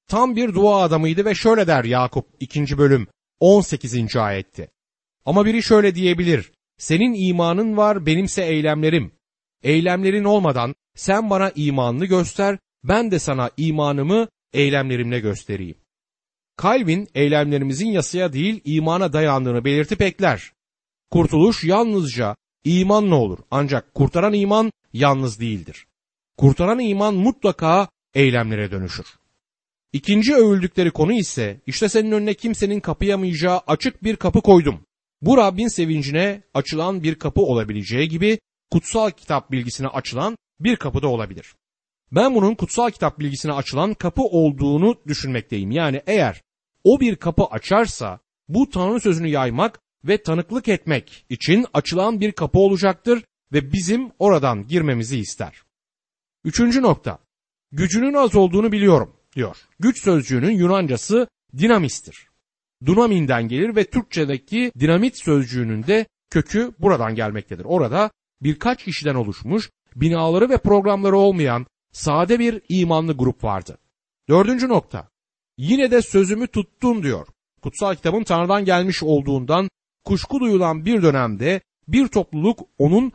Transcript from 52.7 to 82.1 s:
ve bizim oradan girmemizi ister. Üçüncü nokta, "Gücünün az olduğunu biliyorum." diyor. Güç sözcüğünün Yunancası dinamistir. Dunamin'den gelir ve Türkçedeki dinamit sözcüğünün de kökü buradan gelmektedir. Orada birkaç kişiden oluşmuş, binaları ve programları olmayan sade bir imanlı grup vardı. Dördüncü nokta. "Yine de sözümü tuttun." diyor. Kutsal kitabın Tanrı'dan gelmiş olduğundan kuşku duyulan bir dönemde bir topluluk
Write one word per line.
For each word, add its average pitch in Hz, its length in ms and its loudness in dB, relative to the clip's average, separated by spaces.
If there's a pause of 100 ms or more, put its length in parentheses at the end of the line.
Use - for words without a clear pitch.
ve 143 200 -2
bizim 208 460 -2
oradan 135 480 2
girmemizi 135 520 -2
ister. - 420 -10 (800)
Üçüncü 240 380 0
nokta, 131 380 0 (520)
"Gücünün 185 420 0
az 262 220 2
olduğunu 196 360 4
biliyorum." 196 420 2 (220)
diyor. 110 220 -6 (220)
Güç 226 240 0
sözcüğünün 135 480 0
Yunancası 190 760 0 (300)
dinamistir. 175 720 0 (580)
Dunamin'den 160 640 2
gelir 180 280 -4
ve 208 80 2
Türkçedeki 202 960 -4
dinamit 175 380 2
sözcüğünün 120 680 -2
de 214 180 0 (240)
kökü 220 500 -2
buradan 123 360 2
gelmektedir. 104 500 -8
Orada 170 460 0 (300)
birkaç 156 420 -2
kişiden 147 320 -6
oluşmuş, 120 540 -4 (260)
binaları 165 540 2
ve 254 80 2
programları 196 600 2
olmayan 156 480 2 (260)
sade 175 480 0
bir 233 300 -2
imanlı 165 480 0
grup 127 260 -2
vardı. 95 340 -8 (520)
Dördüncü 233 380 4
nokta. 175 400 -2 (500)
"Yine 240 340 0
de 240 100 6
sözümü 202 460 0
tuttun." 220 560 -4
diyor. 110 240 -4 (340)
Kutsal - 340 -4
kitabın 196 280 -2
Tanrı'dan 185 420 0
gelmiş 180 380 0
olduğundan 143 640 0 (360)
kuşku 202 340 -2
duyulan 180 460 0
bir 220 160 2
dönemde 135 600 0 (260)
bir 240 200 2
topluluk 175 520 -2 (180)